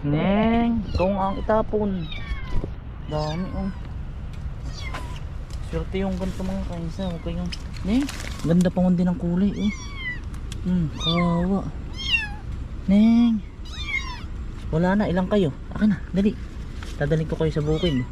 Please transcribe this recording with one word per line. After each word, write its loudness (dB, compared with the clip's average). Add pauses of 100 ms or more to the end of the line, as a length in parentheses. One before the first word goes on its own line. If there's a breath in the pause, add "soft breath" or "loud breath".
Neng, 2
ikaw 4
nga 2
ang -2
itapon. 2 (1200)
Dami, -2 (120)
oh. -2 (2000)
Swerte -2
yung 0
ganito, -4
mga -4
kainsan. -4
Huwag -6
kayong, -4 (320)
Neng, 2 (400)
ganda 6
pa -2
man 6
din 4
ang 0
kulay, 2
oh. 0 (960)
Hmm, 2 (160)
kawawa. 2 (1200)
Neng. 8 (1300)
Wala 4
na, 4
ilang 2
kayo? 4 (240)
Akin 4
na, -6 (140)
dali. 2 (640)
Dadaling 2
ko -2
kayo 4
sa 0
bukid. 2